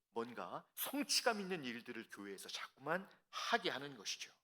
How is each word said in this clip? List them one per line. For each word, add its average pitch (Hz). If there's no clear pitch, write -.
뭔가 113
성취감 -
있는 185
일들을 117
교회에서 98
자꾸만 160
하게 180
하는 135
것이죠. -